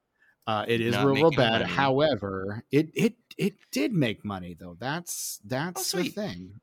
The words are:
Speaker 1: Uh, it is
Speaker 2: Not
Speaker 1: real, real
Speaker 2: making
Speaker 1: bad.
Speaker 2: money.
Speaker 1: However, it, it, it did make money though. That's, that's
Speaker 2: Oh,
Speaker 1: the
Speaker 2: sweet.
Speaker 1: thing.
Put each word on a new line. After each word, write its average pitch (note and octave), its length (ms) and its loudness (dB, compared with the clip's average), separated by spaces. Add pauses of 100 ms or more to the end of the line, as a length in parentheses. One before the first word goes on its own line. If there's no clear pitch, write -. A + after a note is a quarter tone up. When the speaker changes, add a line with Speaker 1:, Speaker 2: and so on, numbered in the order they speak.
(480)
Speaker 1:
Uh, G#2+ 180 0
it A#2 140 2
is A#2 140 2
Speaker 2:
Not G2+ 120 2
Speaker 1:
real, C#3 100 4
real C#3+ 100 4
Speaker 2:
making D3+ 140 4
Speaker 1:
bad. A2+ 240 4
Speaker 2:
money. F2+ 100 -4
Speaker 1:
However, A2+ 960 0
it, D#3 240 4
it, G#3+ 200 2 (220)
it F#3+ 180 -2 (140)
did C#4 220 0
make B2+ 320 0
money F#2 340 -8
though. F2 220 -16
That's, D3 640 -8
that's C#3+ 500 -4
Speaker 2:
Oh, F#3+ 40 -4
Speaker 1:
the F3+ 80 0
Speaker 2:
sweet. - 100 -6
Speaker 1:
thing. G2 480 -8